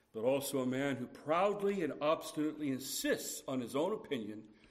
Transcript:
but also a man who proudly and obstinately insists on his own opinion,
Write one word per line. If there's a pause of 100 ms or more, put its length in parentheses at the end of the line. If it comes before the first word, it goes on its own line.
(140)
but
also
a
man
who
proudly
and
obstinately
insists
on
his
own
opinion, (280)